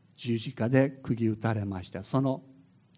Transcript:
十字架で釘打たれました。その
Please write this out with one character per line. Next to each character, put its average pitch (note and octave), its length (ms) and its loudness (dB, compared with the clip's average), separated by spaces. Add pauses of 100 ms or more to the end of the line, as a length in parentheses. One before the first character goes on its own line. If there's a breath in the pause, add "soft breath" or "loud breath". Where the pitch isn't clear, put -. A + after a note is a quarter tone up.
(180)
十 A#2 200 -2
字 A#2+ 160 -6
架 A2+ 160 -2
で C3+ 320 4
釘 A2+ 280 0
打 G#2+ 80 -2
た A2+ 160 0
れ G#2 120 -2
ま F#2+ 160 -6
し - 80 -14
た。 F#2+ 140 -10
そ C3 180 0
の C3+ 220 0 (540)